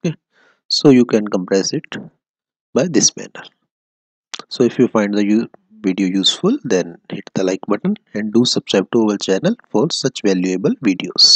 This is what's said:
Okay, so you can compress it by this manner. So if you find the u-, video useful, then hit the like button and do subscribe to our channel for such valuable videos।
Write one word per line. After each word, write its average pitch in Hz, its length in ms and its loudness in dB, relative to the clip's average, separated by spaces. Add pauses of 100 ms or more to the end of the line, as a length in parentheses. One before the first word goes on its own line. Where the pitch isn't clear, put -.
Okay, 160 80 -2 (540)
so - 220 2
you 123 160 6
can 107 200 0
compress 98 460 -2
it - 140 -6 (880)
by 135 160 0
this 110 260 0
manner. - 300 -16 (1040)
So - 160 0
if 113 120 -2
you 120 120 4
find 104 240 0
the 104 120 2
u-, 110 240 0 (360)
video 95 220 0
useful, 98 560 0
then 87 340 -2 (120)
hit - 240 -12
the 95 100 -2
like 92 240 -2
button 180 280 -2 (180)
and 107 200 -6
do 120 120 4
subscribe - 460 0
to 117 180 2
our 104 80 0
channel 98 380 0 (140)
for 113 220 0
such - 320 -4
valuable 95 520 0 (100)
videos। - 500 0